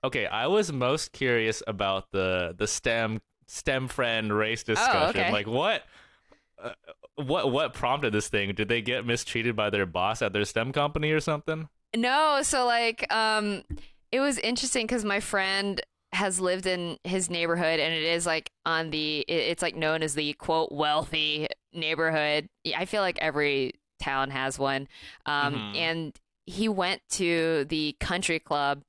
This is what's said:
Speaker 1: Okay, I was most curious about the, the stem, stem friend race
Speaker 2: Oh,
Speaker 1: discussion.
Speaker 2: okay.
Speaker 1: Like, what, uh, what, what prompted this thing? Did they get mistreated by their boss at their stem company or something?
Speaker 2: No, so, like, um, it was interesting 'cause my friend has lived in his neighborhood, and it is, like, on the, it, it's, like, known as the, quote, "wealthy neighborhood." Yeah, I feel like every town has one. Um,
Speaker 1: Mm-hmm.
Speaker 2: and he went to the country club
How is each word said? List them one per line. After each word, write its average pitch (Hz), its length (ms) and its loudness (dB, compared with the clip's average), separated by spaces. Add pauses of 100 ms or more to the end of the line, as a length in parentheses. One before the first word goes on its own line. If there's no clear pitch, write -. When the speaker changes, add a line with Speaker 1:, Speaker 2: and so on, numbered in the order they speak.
Speaker 1:
Okay, 123 240 -2
I 113 200 -2
was 185 260 2
most 135 400 0
curious 117 540 2
about 98 440 -2
the, 92 480 0
the 107 80 0
stem, 113 540 0 (260)
stem 131 420 -2
friend 113 480 0
race 110 320 0
Speaker 2:
Oh, - 60 2
Speaker 1:
discussion. 202 460 2
Speaker 2:
okay. 175 120 0
Speaker 1:
Like, 104 140 -2
what, 147 380 0 (760)
uh, - 100 -10 (440)
what, 139 360 0
what 147 220 0
prompted 127 380 0
this 104 160 0
thing? 101 260 0
Did 104 140 -2
they 117 140 0
get 120 240 -4
mistreated 117 500 -2
by 107 140 0
their 98 160 2
boss 92 360 0
at 101 100 0
their 104 120 2
stem 117 280 -2
company 151 400 0
or 156 80 4
something? 156 480 -4 (260)
Speaker 2:
No, 269 480 4
so, 262 240 2
like, 233 460 0
um, 214 500 2 (500)
it 254 80 2
was 277 180 2
interesting 240 480 0
'cause 226 180 0
my 202 160 0
friend 196 600 0 (320)
has 185 280 0
lived 185 260 0
in 175 380 -2
his 185 260 -2
neighborhood, 170 500 2
and 160 140 2
it 160 100 0
is, 170 220 2
like, 160 240 -2 (140)
on 160 260 0
the, 151 380 -2
it, 165 60 0 (160)
it's, 170 120 -2
like, 175 140 -2
known 160 260 0
as 151 120 -2
the, 147 200 -2
quote, 160 380 0
"wealthy 151 760 0 (240)
neighborhood." 156 760 0 (160)
Yeah, 156 140 -4
I 180 60 0
feel 208 180 0
like 180 180 0
every 143 520 2 (280)
town 135 300 -2
has 135 280 -2
one. 135 300 0 (380)
Um, 143 280 0
Speaker 1:
Mm-hmm. 104 220 -6
Speaker 2:
and 165 440 -4 (260)
he 190 220 0
went 190 420 0
to 165 560 2
the 151 340 -2
country 175 380 0
club 143 500 0